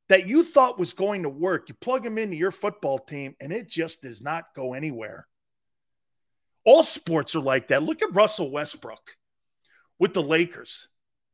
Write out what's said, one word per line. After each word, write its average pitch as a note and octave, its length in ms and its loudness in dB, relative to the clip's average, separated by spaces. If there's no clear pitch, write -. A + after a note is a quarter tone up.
that F#3+ 180 6
you C#4 180 4
thought B3+ 360 4
was E3+ 140 -4
going G3 300 -4
to D3 60 -4
work, D#3+ 380 -4
you C3+ 80 -18
plug B3 300 -4
him A3 120 -6
into G#3 200 -4
your F3+ 140 0
football D#3 460 -4
team, C#3 420 -12
and C#3 120 -12
it A3 180 -8
just D#3+ 320 -6
does A#2 200 -18
not D#3 240 -8
go B2+ 180 -8
anywhere? B2+ 540 -10
All C#4 160 10
sports - 540 -2
are D#3+ 60 -2
like C3+ 280 0
that. C#3 140 2
Look D#4 180 -4
at G4+ 140 -4
Russell F#3 360 2
Westbrook C#3 640 -10
with - 140 2
the F#3 100 0
Lakers. D#3+ 640 -2